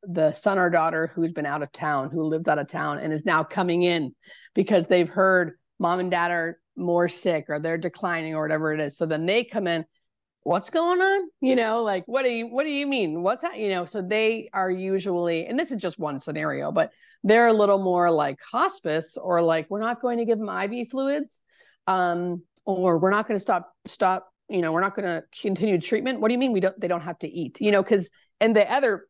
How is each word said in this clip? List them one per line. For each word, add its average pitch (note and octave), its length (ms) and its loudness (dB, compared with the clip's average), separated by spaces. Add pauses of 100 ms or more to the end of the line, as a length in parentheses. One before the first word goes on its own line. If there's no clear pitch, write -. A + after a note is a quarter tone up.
the E3 280 2
son G3 260 0
or F3+ 120 4
daughter E3 440 2
who's E3 180 -2
been D3+ 140 -4
out D3 160 -4
of C#3 100 -8
town, C#3+ 380 -4
who D#3+ 140 -4
lives D#3+ 240 -2
out D3+ 100 2
of C#3+ 100 -6
town D3+ 300 -6
and D#3 140 -4
is D#3 140 -6
now D#3+ 180 2
coming F3 380 0
in E3+ 320 0 (400)
because G3 340 2
they've F3+ 220 4
heard F#3 480 2 (200)
mom F3 220 0
and F3+ 100 -4
dad F3 220 0
are E3+ 260 -4 (160)
more F3 340 2
sick E3 420 -2
or D3+ 100 -4
they're E3 180 -2
declining E3 560 -4
or D#3 80 -2
whatever D#3 300 -2
it D#3 80 -2
is. D3 160 -4
So E3+ 80 -2
then D#3+ 220 -2
they A3+ 180 2
come G3+ 220 -4
in, E3 180 -2 (580)
"What's - 280 -2
going F4 320 0
on?" F#4+ 260 0 (140)
You C4 120 4
know, A3+ 280 0
like, G3 240 -2
"What C4 180 -2
do B3+ 60 2
you, A#3 180 -4
what B3+ 160 -2
do D#4 60 -4
you C#4+ 160 -2
mean? F3+ 360 -2
What's A3+ 200 0
that?" E4+ 160 -8
You G#3+ 100 -2
know, F3+ 160 -2
so G3 160 -8
they A3 540 0
are F#3 160 0
usually, F#3 760 -2
and B3 120 -4
this D#4+ 120 -4
is B3 60 -6
just F3+ 220 -6
one D3 200 -6
scenario, D3+ 540 -4
but - 180 0 (320)
they're A3+ 260 6
a A3+ 40 6
little G3+ 260 4
more F3+ 320 2
like D3 300 0
hospice E3 760 -2
or F3 240 2
like, D#3+ 280 2
"We're G3+ 100 -4
not A#3 200 -4
going A#3+ 180 -2
to A#3 60 0
give A3 140 2
them G#3+ 100 -6
I F#3 180 -4
V A#3+ 200 -6
fluids, C#4 560 -4 (440)
um, F3 560 0 (220)
or F3+ 340 2
we're F#3 120 4
not G#3+ 180 2
gonna G#3 100 0
stop, F#3 340 -2 (140)
stop, - 460 0 (160)
you F#3 140 0
know, D#3+ 100 0
we're E3 80 2
not G3 160 0
gonna F3 280 -4 (180)
continue F#3+ 360 0
treatment. A3 420 -2
What G#3+ 80 2
do A#3 40 4
you B3 60 0
mean B3+ 140 2
we F#3+ 80 2
don't, F#3+ 200 -2
they F3+ 80 -4
don't E3+ 140 -2
have E3+ 160 -10
to D#3+ 100 -10
eat?" - 320 -8
You G#3 100 4
know, G3+ 140 6
'cause, G3 240 2 (320)
and A3+ 160 4
the G#3 160 4
other A#3+ 380 0